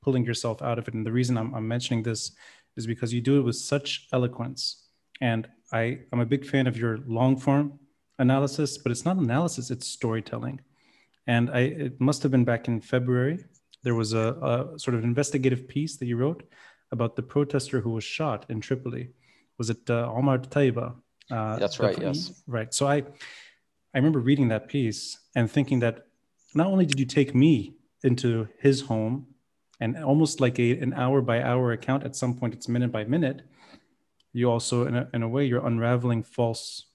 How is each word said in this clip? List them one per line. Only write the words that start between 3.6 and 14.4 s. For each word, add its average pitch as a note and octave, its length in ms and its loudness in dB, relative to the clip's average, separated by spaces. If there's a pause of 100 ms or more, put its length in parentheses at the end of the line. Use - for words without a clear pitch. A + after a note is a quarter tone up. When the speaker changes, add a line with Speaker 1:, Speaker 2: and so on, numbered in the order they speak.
Speaker 1:
eloquence. B2 720 -4 (380)
And A2+ 260 0 (240)
I, A#2 280 -2 (120)
I'm A#2+ 80 0
a A#2+ 80 2
big C3+ 180 0
fan C3+ 220 2
of A#2 100 -2
your A2+ 300 -2
long B2+ 300 2
form C#3+ 420 2 (400)
analysis, C3+ 580 2
but - 140 -2
it's A#2+ 140 -4
not F#3 120 0
analysis, C#3 540 0
it's B2+ 160 -8
storytelling. A#2 720 -6 (680)
And A#2+ 240 4
I, B2 100 0
it C#3 420 -2
must C#3+ 220 2
have C#3 80 2
been B2+ 140 6
back A#2 220 0
in A#2 140 -2
February, B2+ 600 0 (400)
there A#2+ 120 2
was A2 180 0
a, B2 640 0